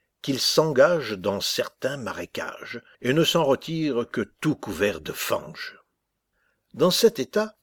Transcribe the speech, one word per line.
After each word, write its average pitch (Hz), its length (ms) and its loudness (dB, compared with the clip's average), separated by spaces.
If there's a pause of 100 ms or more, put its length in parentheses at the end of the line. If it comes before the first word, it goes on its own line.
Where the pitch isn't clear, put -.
(220)
qu'ils 135 180 -2
s'engagent 147 800 4
dans 98 220 -2
certains - 580 -4
marécages, - 840 -10 (200)
et 123 100 -2
ne 160 120 4
s'en 165 200 2
retirent 139 680 0
que 117 120 -4 (180)
tout 156 160 0
couverts 98 440 -2
de 76 120 -10
fange. - 680 -6 (920)
Dans 156 180 4
cet - 280 4
état, 208 440 -2